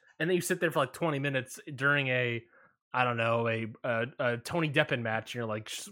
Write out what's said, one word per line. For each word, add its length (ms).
And 100
then 60
you 60
sit 180
there 100
for, 100
like, 140
twenty 240
minutes 420
during 360
a, 340
I 120
don't 120
know, 300
a, 200
a, 220
a 180
Tony 320
Deppen 320
match, 300
and 40
you're, 100
like, 200
just 260